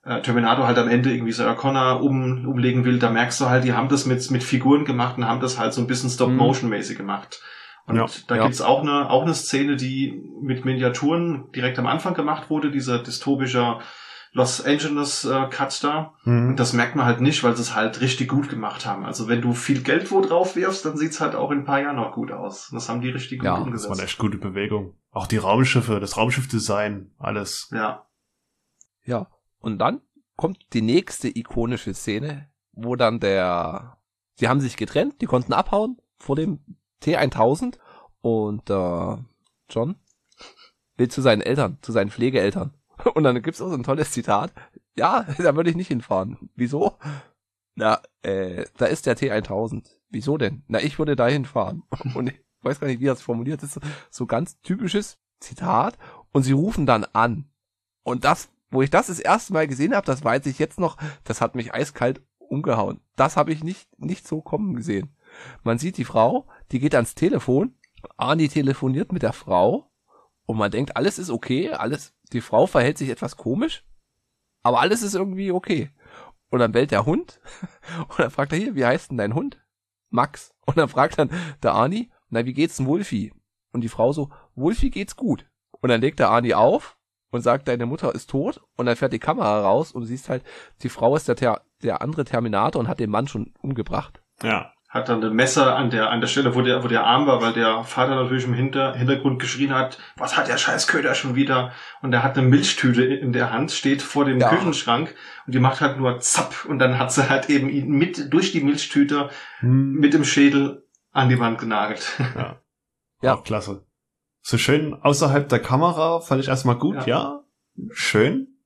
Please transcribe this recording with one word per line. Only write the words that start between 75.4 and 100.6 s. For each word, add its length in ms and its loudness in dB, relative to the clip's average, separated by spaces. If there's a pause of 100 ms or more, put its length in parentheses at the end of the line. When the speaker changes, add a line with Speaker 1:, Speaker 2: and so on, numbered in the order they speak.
Speaker 2:
okay. 400 -2 (580)
Und 100 0
dann 120 4
bellt 200 2
der 140 2
Hund 360 -2 (340)
<laughs> 240 -14 (100)
und 100 -6
dann 120 2
fragt 220 -4
er, 40 -2
„Hier, 180 -4
wie 100 2
heißt 260 0
denn 60 -6
dein 180 -2
Hund?“ 260 -6 (480)
„Max.“ 440 -4 (120)
Und 120 0
dann 100 4
fragt 320 0
dann 100 2 (320)
der 120 2
Arnie, 360 0 (200)
„Na, 160 -2
wie 80 -6
geht's 240 -2
denn 80 -2
Wulfi?“ 480 -2 (400)
Und 80 -4
die 80 -4
Frau 240 0
so, 160 -6 (260)
„Wulfi 340 0
geht's 280 -8
gut.“ 280 -4 (260)
Und 180 -2
dann 100 4
legt 200 0
der 100 4
Arnie 240 2
auf 440 2 (340)
und 100 -4
sagt, 260 0
„Deine 180 -2
Mutter 300 -4
ist 140 -10
tot.“ 320 -4 (160)
Und 80 -2
dann 100 2
fährt 160 -2
die 80 -4
Kamera 420 0
raus 300 2
und 100 -10
du 60 -8
siehst 220 -10
halt, 140 -4 (380)
die 80 -4
Frau 280 2
ist 100 -2
der 80 2
Ter-, 260 0 (220)
der 180 -2
andere 220 -4
Terminator 560 0
und 80 -2
hat 140 -6
den 80 -2
Mann 180 0
schon 340 -8
umgebracht. 600 -6 (200)
Speaker 3:
Ja. 300 -2 (180)
Speaker 1:
Hat 200 -4
dann 120 2
ein 120 0
Messer 420 4
an 140 2
der, 220 2
an 100 0
der 80 0
Stelle, 260 2
wo 60 4
der, 200 2
wo 60 -4
der 180 2
Arm 220 4
war, 140 4
weil 100 2
der 320 2
Vater 320 0
natürlich 300 0
im 80 0
Hinter-, 420 0
Hintergrund 420 2
geschrien 360 -2
hat, 260 -2 (160)
„Was 220 -4
hat 100 0
der 100 -2
Scheißköter 560 0